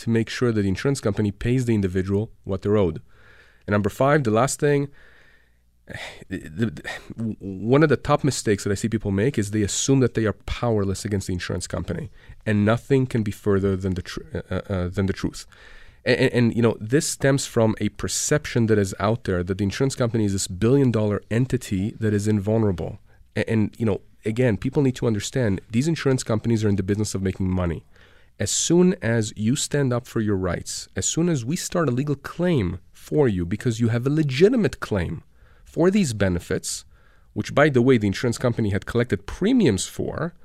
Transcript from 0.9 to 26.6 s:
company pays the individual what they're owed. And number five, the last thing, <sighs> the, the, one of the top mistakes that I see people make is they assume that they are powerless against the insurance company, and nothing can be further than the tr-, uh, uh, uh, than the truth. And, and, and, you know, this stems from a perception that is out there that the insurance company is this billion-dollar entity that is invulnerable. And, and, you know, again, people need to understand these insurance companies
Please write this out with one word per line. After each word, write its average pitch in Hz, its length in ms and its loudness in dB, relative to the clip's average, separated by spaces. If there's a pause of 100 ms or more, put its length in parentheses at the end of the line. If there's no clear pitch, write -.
company 104 300 0
pays 123 360 0
the 113 80 2
individual 98 580 0 (100)
what 95 200 -6
they're 104 220 2
owed. 78 160 -2 (640)
And - 80 -4
number 101 180 2
five, 143 340 2
the 107 80 2 (100)
last 143 160 -2
thing, 143 300 2 (1000)
<sighs> - 420 -16
the, 95 100 -8 (280)
the, 73 160 -8 (560)
one 104 460 2
of 151 40 4
the 127 220 2
top 147 140 2
mistakes 113 400 0
that 104 80 0
I 98 100 -2
see 117 60 -2
people 107 240 -2
make 98 260 2
is 101 140 -2
they 107 100 0
assume 135 380 2
that 120 140 2
they 113 120 0
are 101 100 -2 (260)
powerless 101 420 0
against 104 240 -4
the 92 100 -4
insurance - 300 -6
company, 87 420 -6 (340)
and 104 200 2
nothing 127 420 2
can 120 160 -2
be 104 120 -6 (120)
further 98 300 2
than 92 180 -2
the 87 80 -4
tr-, - 320 -12
uh, 87 60 -6 (100)
uh, 92 240 -4
uh, 90 140 -2
than 98 180 0
the 95 60 0
truth. - 340 -6 (560)
And, 123 160 2
and, 131 140 2
and, 117 240 2
you 117 60 2
know, 113 180 2
this 127 260 0
stems 139 380 0
from 110 340 2
a 107 120 -2
perception - 760 -2
that 107 100 4
is 98 200 0
out 107 260 0
there 90 200 -2
that 92 140 -4
the 104 60 0
insurance 135 300 -2
company 117 300 0
is 101 80 0
this 98 140 -2
billion-dollar 110 760 2 (100)
entity 110 720 -2
that 107 140 2
is 101 120 0
invulnerable. 101 720 0 (380)
And, 107 120 -2
and, 110 300 0
you 113 60 -2
know, 101 160 0 (240)
again, 113 320 2
people 135 260 -2
need 131 140 0
to 127 100 -4
understand 107 540 0 (100)
these 120 160 0
insurance 143 360 0
companies 110 420 0